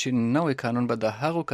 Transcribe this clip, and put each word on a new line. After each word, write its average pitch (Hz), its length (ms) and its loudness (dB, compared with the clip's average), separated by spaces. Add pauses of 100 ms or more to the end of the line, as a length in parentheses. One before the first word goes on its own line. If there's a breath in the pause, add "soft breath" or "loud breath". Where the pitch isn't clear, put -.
چې - 80 -2 (300)
نوی 156 260 0
قانون 120 300 0
به 113 140 -2
د 107 160 -4
هغو 165 300 -2